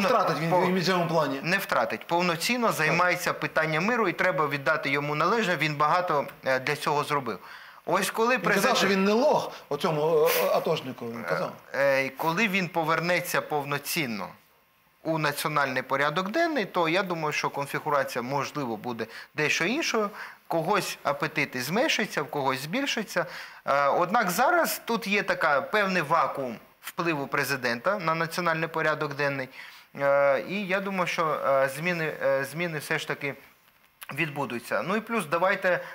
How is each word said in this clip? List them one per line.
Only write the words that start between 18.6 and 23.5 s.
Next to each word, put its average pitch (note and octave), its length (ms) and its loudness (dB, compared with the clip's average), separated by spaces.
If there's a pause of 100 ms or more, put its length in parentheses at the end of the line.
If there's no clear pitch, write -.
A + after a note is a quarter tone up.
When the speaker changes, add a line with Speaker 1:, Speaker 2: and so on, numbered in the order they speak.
Speaker 1:
буде A#2 280 -6 (300)
дещо D3+ 300 0
іншою. A3+ 440 0 (380)
Когось E3+ 560 0
апетити C#3+ 580 -2
зменшаться, G3 600 0
в C3+ 80 -4
когось C3 320 0
збільшаться. F#3+ 640 -2 (400)